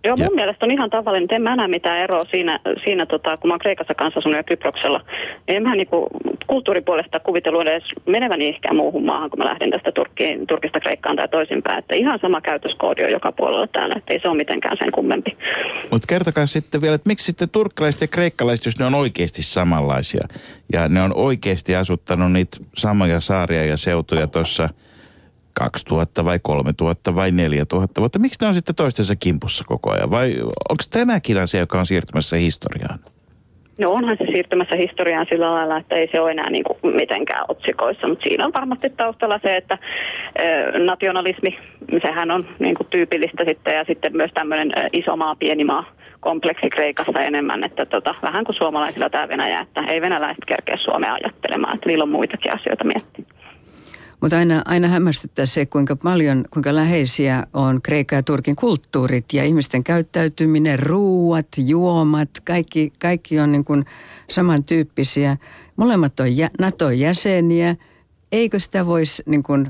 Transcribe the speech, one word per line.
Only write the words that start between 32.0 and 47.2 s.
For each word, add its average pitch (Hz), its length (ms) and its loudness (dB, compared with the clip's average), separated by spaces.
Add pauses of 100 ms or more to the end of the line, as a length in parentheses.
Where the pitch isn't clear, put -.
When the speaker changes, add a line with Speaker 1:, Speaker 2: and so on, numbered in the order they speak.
Speaker 2:
historiaan? - 600 -2 (800)
Speaker 1:
No 180 120 2
onhan 233 260 2
se - 140 -2
siirtymässä 180 440 0
historiaan 170 540 0
sillä 165 220 2
lailla, 160 260 0
että 160 180 -4
ei 165 160 2
se 165 100 0
ole 160 100 2
enää 160 180 -4
niinku - 340 -2
mitenkään - 640 0
otsikoissa, - 600 -2
mut 320 160 -2
siinä - 220 0
on 320 80 -2
varmasti 262 360 -4
taustalla 226 540 -2
se, 190 140 0
että, 190 200 -4 (600)
ö, 165 400 0
nationalismi, 185 800 0 (440)
sehän 165 300 -2
on 180 120 0 (160)
niinku 175 240 0
tyypillistä 170 600 0
sitten, 156 300 -2
ja 156 120 0
sitten 160 300 -2
myös 160 160 0
tämmönen, 156 440 -2
ö, - 160 -2
iso 170 240 -2
maa, 156 180 -2
pieni 151 280 0
maa - 220 0 (340)
kompleksi 160 500 -2
Kreikassa 147 520 -2